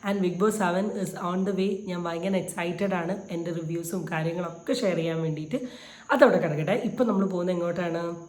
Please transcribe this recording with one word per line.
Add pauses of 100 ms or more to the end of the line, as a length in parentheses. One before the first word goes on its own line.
and
Bigg
Boss
seven (160)
is (180)
on
the
way.
ഞാൻ
ഭയങ്കര
എക്സൈറ്റഡ്
ആണ് (140)
എൻ്റെ
റിവ്യൂസും
കാര്യങ്ങളൊക്കെ
ഷെയർ
ചെയ്യാൻ
വേണ്ടിയിട്ട്. (520)
അതവിടെ
കിടക്കട്ടെ.
ഇപ്പം
നമ്മൾ
പോകുന്നത്
എങ്ങോട്ടാണ്? (140)